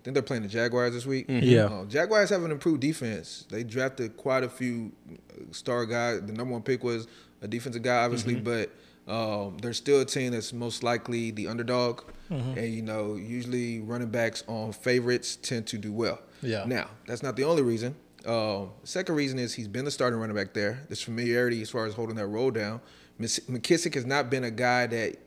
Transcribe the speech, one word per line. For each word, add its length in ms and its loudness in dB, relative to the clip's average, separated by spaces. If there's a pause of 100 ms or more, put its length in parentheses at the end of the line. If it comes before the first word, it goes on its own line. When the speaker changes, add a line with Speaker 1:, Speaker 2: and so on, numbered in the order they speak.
Speaker 1:
I 40 -20
think 100 -6
they're 80 4
playing 200 -2
the 60 -6
Jaguars 460 2
this 100 -6
week. 240 -2
Speaker 2:
Mm-hmm. 180 4
Speaker 3:
Yeah. 200 12
Speaker 1:
Uh, 180 -2
Jaguars 460 4
have 140 2
an 60 -2
improved 300 2
defense. 680 -2
They 120 -4
drafted 540 -2
quite 260 2
a 60 -2
few, 440 -4 (200)
uh, 400 -16
star 320 -2
guys. 380 0
The 100 -8
number 220 -4
one 80 -6
pick 200 0
was 240 -2 (360)
a 60 -10
defensive 340 -6
guy, 220 4
obviously, 320 0
Speaker 2:
Mm-hmm. 80 -2 (640)
Speaker 1:
but, 60 -4
um, 480 -2
they're 140 -4
still 260 6
a 60 4
team 260 0
that's 200 -4
most 300 -4
likely 480 0
the 160 -4
underdog. 540 0 (300)
Speaker 3:
Mm-hmm. 280 -2
Speaker 1:
And, 160 -2
you 80 -4
know, 340 -2
usually 640 -4
running 280 -4
backs 400 0
on 240 -4
favorites 640 2
tend 300 -4
to 120 -6
do 140 -6
well. 280 0 (200)
Speaker 3:
Yeah. 260 -2
Speaker 1:
Now, 220 -2 (180)
that's 160 -6
not 140 -4
the 80 2
only 180 4
reason. 320 2 (300)
Um, 460 0 (140)
second 300 -2
reason 240 0
is 140 -2
he's 160 -8
been 160 -4
the 60 -2
starting 280 2
running 180 -2
back 180 -2
there. 340 0
There's 140 -8
familiarity 580 2
as 80 -8
far 180 -2
as 80 -4
holding 220 -4
that 120 -2
role 220 2
down. 300 -2 (380)
Mis-, 220 -2
McKissick 540 0
has 120 -2
not 240 0
been 140 0
a 60 -2
guy 360 2
that 300 -2 (100)